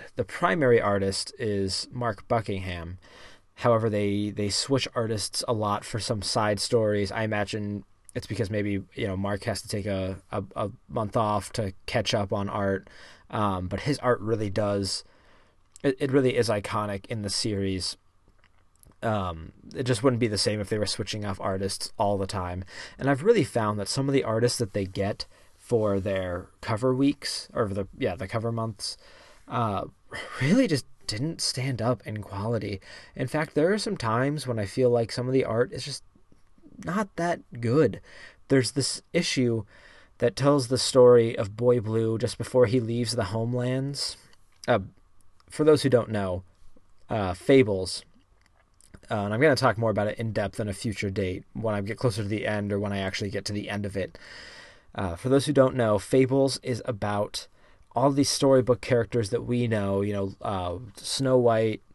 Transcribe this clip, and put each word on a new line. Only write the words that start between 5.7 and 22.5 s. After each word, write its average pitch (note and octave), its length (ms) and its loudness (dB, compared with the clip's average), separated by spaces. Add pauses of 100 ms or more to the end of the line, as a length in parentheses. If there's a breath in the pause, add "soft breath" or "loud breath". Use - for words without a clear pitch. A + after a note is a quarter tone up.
for - 140 -6
some G#2 220 -2
side G#2 380 0
stories. G#2 500 2
I A2 140 -4
imagine G#2 600 -4 (300)
it's B2 100 -6
because A2 240 -4
maybe, G2+ 340 -2 (120)
you A#2+ 100 -4
know, F#2+ 100 -2
Mark G2 280 -4
has G2+ 180 -4
to - 60 -18
take G2+ 180 -6
a, F#2+ 320 -4 (140)
a, G#2 120 -6 (120)
a G#2 160 -4 (160)
month G#2+ 280 -6
off G#2 380 0
to G2+ 200 -4 (120)
catch - 300 0
up G2+ 180 0
on G2+ 160 -2
art. G2 400 -2 (400 loud breath)
Um, G2 380 -2
but G2 140 -4
his C#3+ 180 -2
art B2 200 2
really G#2 300 -2
does, G2+ 540 -2 (800 soft breath)
it, C#3 160 0
it C#3 120 -2
really C3 240 4
is A#2 140 2
iconic G#2 560 -2
in A2 160 -6
the G2+ 80 -4
series. G2 680 -4 (1080)
Um, F2+ 480 -2 (240)
it C#3 80 -4
just A#2+ 180 0
wouldn't B2 180 4
be A#2 80 2
the G#2 120 -2
same G#2+ 200 0
if G2+ 100 -4
they G#2+ 100 0
were G#2 80 0
switching G#2 360 -6
off G2 160 -4
artists F#2+ 600 -4
all G2+ 180 2
the F#2+ 80 -2
time. F2+ 380 -6 (340 loud breath)